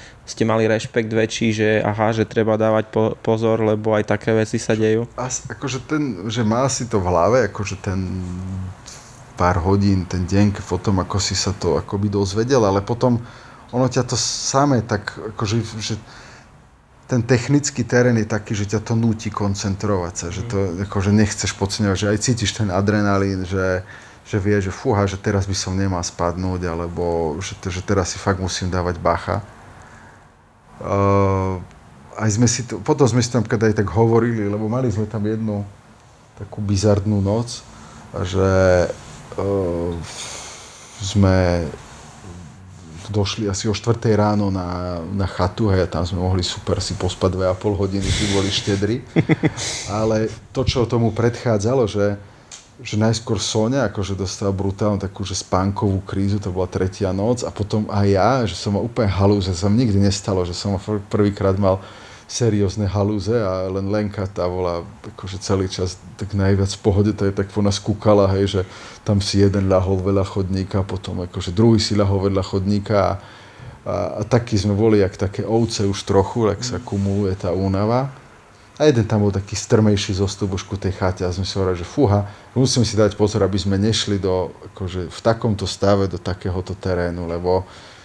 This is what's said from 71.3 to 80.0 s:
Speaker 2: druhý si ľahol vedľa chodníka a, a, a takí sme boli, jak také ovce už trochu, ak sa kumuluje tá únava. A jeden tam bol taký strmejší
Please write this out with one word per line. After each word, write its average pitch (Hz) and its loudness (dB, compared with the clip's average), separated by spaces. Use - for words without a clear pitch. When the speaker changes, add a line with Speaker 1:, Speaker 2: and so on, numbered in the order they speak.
Speaker 2:
druhý 113 6
si 104 2
ľahol 98 2
vedľa 95 2
chodníka 98 0
a, 92 4
a, 95 -4
a 107 -4
takí 117 0
sme 101 2
boli, 104 4
jak - -4
také 98 -4
ovce 113 0
už 101 -2
trochu, 98 2
ak 98 -2
sa - -6
kumuluje 98 0
tá 90 -2
únava. 101 0
A 151 6
jeden 117 4
tam 107 2
bol 101 4
taký 98 -4
strmejší 104 2